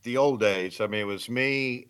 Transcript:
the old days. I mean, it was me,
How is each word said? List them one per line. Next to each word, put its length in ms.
the 160
old 220
days. 420
I 60
mean, 140
it 40
was 240
me, 600